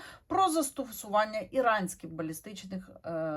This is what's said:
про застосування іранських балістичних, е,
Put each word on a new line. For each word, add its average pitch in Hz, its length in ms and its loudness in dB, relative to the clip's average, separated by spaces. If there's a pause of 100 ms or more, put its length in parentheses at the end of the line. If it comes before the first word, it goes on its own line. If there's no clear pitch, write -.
(260)
про 381 220 4
застосування 220 920 0
іранських 208 680 2
балістичних, 185 800 -8
е, - 100 -20 (360)